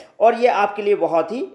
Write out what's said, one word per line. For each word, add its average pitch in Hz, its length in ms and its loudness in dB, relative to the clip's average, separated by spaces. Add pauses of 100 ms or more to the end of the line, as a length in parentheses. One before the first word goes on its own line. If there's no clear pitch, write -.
(200)
और 233 140 4
ये 240 140 2
आपके 202 340 -2
लिए 202 120 2
बहुत 160 380 -2
ही 190 220 -6